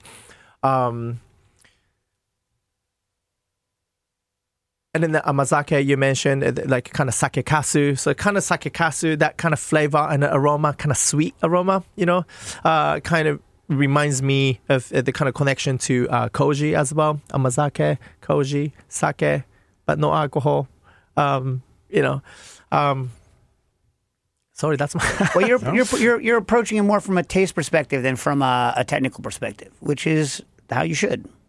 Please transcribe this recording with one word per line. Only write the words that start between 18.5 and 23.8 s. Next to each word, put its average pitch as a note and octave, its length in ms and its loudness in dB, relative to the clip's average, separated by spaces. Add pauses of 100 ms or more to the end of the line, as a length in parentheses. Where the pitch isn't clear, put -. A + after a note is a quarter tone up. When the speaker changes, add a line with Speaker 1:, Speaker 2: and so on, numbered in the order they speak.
Speaker 1:
sake, D3 540 -2 (420)
but D3+ 140 -2
no D3+ 140 2
alcohol. C#3+ 540 0 (480)
Um, C3+ 460 -2 (280)
you F#3+ 120 0
know, C3+ 220 -2 (480)
um, C#3 400 0 (1400)